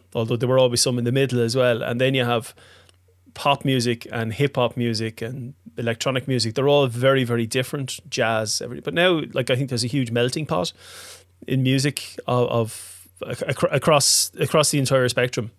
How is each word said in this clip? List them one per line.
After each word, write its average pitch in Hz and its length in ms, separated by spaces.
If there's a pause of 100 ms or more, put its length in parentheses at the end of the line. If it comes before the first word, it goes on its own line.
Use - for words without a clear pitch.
(140)
although 117 240
there 120 120
were 131 100
always 120 220
some 123 160
in 120 60
the 120 80
middle 123 300
as 117 140
well. 123 280
And 120 160
then 135 140
you 131 100
have 120 300 (800)
pop 143 320
music 123 460
and 113 220
hip 143 220
hop 120 220
music 113 440
and 120 320 (240)
electronic 120 500
music. 117 260
They're 139 160
all 143 180
very, 131 360
very 117 240
different. 131 520 (100)
Jazz, 110 520
every, - 200
but 143 120
now, 170 300 (100)
like, 131 160
I 127 60
think 131 140
there's 117 140
a 123 40
huge 120 240
melting 127 340
pot 170 280 (760)
in 131 160
music 135 540 (100)
of, 123 220
of - 580 (180)
ac-, - 220
acro-, - 240
across, 147 680
across 156 320
the 147 80
entire 131 300
spectrum. 123 500